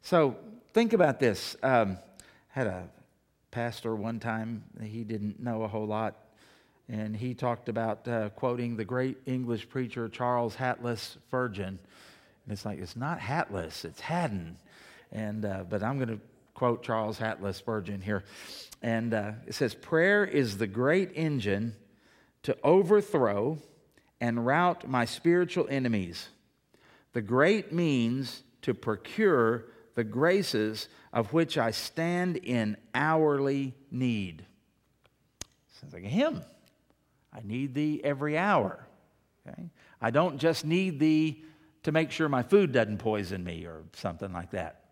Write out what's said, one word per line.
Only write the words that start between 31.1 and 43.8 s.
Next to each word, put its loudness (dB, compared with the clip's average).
of 0
which 2
I 2
stand -2
in 0
hourly 2
need." -2
Sounds -20
like -14
a -10
hymn. -2
I -16
need -4
thee 0
every 0
hour. 2
Okay? -14
I 2
don't 4
just 2
need 2
thee 4
to 0
make 2
sure 0
my 2
food 6
doesn't 2
poison -2
me -8
or -12